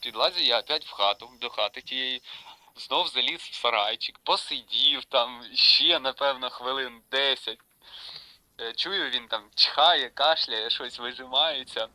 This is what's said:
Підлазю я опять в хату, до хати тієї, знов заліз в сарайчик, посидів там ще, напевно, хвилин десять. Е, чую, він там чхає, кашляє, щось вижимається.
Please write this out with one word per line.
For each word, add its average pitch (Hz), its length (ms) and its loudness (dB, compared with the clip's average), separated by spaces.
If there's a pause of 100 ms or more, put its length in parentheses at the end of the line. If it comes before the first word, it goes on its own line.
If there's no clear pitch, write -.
Підлазю 135 400 0
я 120 200 4
опять 151 260 -4
в - 60 -16
хату, 101 380 0 (100)
до 120 100 -6
хати 107 300 -4
тієї, 131 420 -6 (540)
знов 160 320 -2
заліз 131 320 -2
в - 140 -14
сарайчик, 113 640 0
посидів 135 840 -2
там 123 400 0 (100)
ще, 156 460 6
напевно, 131 500 0
хвилин 123 600 -4
десять. 135 480 0 (1000)
Е, 117 120 -6
чую, 165 380 -2
він 120 180 -4
там 110 160 -4 (100)
чхає, 151 560 4
кашляє, 127 600 0
щось 123 280 -6
вижимається. 127 960 -2